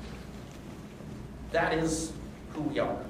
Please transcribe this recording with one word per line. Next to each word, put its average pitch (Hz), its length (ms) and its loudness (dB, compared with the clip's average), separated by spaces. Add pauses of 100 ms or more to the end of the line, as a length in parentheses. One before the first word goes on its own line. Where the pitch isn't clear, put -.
(1500)
that 165 220 6
is 160 380 4 (420)
who 156 80 -2
we - 180 2
are. - 180 4 (120)